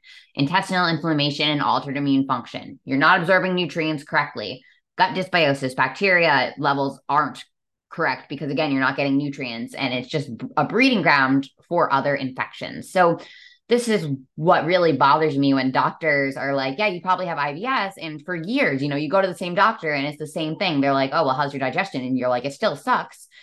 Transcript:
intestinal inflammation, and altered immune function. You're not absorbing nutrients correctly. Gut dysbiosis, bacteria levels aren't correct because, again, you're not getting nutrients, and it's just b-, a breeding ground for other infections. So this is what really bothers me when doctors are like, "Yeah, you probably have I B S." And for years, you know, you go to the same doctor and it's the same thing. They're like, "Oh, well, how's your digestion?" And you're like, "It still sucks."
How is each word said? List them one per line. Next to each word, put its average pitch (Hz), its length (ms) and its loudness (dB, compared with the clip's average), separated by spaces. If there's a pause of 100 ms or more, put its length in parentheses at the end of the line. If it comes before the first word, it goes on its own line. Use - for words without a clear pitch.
(340)
intestinal 180 540 0
inflammation, 147 640 0
and 147 120 0
altered 131 360 -2
immune 139 280 2
function. - 600 -8
You're 135 120 -2
not 165 220 4
absorbing 185 360 2
nutrients 156 500 -4
correctly. 123 580 -4 (340)
Gut 180 180 2
dysbiosis, 147 600 0
bacteria 151 800 2
levels 139 520 -2
aren't 143 340 0 (460)
correct 143 400 -4
because, 143 220 -6
again, 147 200 0
you're 135 80 0
not 135 160 0
getting 139 220 0
nutrients, 131 560 -6
and 127 200 -4
it's 123 140 -6
just 139 300 -6
b-, - 180 -10
a 151 100 2
breeding 240 360 2
ground 139 480 2 (180)
for 170 240 0
other 135 240 0
infections. - 760 -8
So 175 280 4 (480)
this 233 220 0
is 185 180 0 (280)
what 160 300 4
really 170 280 4
bothers 147 440 4
me 139 160 4
when 131 180 0
doctors 143 640 0
are 139 180 -2
like, 135 220 -2
"Yeah, 214 100 0
you 175 140 -4
probably 185 240 -2
have 165 120 -6
I 143 160 -2
B 180 120 -10
S." 226 360 -4
And 156 220 -10
for 180 100 -8
years, 170 480 -2
you 147 60 -2
know, 143 80 -4
you 147 140 -4
go 190 120 2
to 190 60 2
the 175 80 -6
same 175 200 -6
doctor 202 360 2
and 143 160 -2
it's 147 120 -10
the 151 60 -10
same 156 300 -6
thing. 160 240 0
They're 139 140 4
like, 135 180 2
"Oh, 160 140 2
well, 131 100 0
how's 143 180 -2
your 135 60 -6
digestion?" 135 420 -4
And 127 160 -2
you're 123 120 -2
like, 123 160 0
"It 139 80 -6
still 120 240 -2
sucks." 196 500 -4 (160)